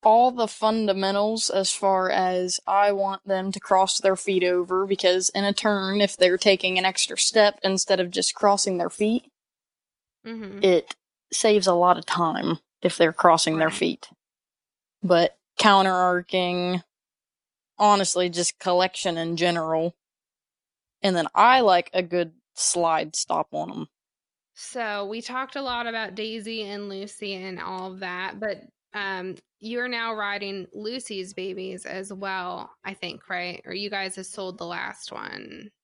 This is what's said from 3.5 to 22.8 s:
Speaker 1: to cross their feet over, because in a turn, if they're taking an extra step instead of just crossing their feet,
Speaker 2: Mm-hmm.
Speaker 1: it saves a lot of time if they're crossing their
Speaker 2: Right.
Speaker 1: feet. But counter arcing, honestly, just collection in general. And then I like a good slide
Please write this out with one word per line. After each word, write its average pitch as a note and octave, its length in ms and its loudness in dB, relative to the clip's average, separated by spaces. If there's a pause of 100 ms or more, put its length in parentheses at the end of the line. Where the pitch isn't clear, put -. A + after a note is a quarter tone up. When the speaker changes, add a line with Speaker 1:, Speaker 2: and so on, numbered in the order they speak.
Speaker 1:
to F#3+ 80 -8
cross F#3+ 380 2
their F#3+ 180 2
feet F#3 280 0
over, F3+ 420 0
because F#3 440 2
in G3 140 -2
a G3+ 100 0
turn, G3+ 480 0
if G3+ 140 0
they're F3+ 200 4
taking F#3 420 2
an F#3 60 0
extra - 340 -2
step G#3 440 4
instead F#3+ 380 0
of F3 100 -2
just F#3 240 -2
crossing G3+ 420 2
their F3 140 -4
feet, A3 400 -2 (960)
Speaker 2:
Mm-hmm. G3+ 380 -8
Speaker 1:
it F3+ 300 4 (380)
saves G#3 340 4
a F#3 80 4
lot F3 240 6
of E3 80 -12
time E3 520 -2 (240)
if F3 140 0
they're E3 160 4
crossing E3 460 4
their D#3+ 120 2
Speaker 2:
Right. - 0 -
Speaker 1:
feet. - 400 -4 (920)
But E3+ 360 4 (200)
counter G3 340 6
arcing, F3+ 920 0 (960)
honestly, F#3+ 520 4
just E3+ 280 -4
collection F3+ 600 0
in E3 180 -4
general. E3 580 0 (1080)
And G3 140 2
then D#3+ 180 0
I A#3+ 260 8
like F#3 320 4
a F#3 100 0
good E3+ 300 -2 (220)
slide E3 640 0